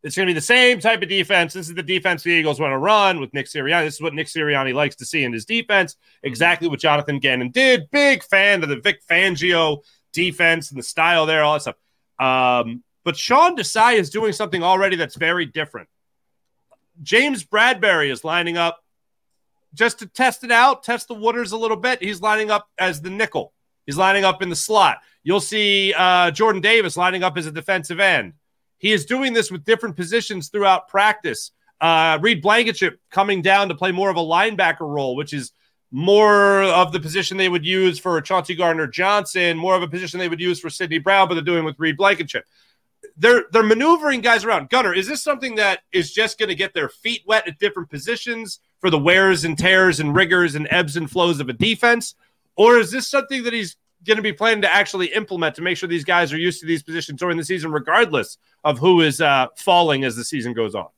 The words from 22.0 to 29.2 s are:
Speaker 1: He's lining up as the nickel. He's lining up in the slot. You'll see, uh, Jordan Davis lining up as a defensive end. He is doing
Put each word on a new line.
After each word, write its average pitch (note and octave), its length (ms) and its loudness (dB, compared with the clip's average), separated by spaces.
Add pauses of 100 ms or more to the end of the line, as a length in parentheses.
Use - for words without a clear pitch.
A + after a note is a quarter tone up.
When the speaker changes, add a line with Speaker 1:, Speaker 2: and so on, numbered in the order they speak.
Speaker 1:
He's F#3+ 180 -6
lining G#3+ 300 0
up G#3 180 -2 (100)
as F3 220 -2
the F3+ 100 -10
nickel. G3 420 -4 (340)
He's C#3+ 100 -8
lining G3 280 2
up F#3 180 0
in F#3 60 -6
the E3 80 -6
slot. G3 420 2 (240)
You'll F3+ 180 0
see, G3 560 0
uh, F3+ 340 4
Jordan G3 320 0
Davis G#3 340 2
lining F3+ 260 0
up F3 140 -2
as D#3+ 100 -6
a D#3 60 -10
defensive E3+ 480 -6
end. C#3 340 0 (460)
He G#3+ 120 -2
is D3+ 140 -2
doing C4 260 -2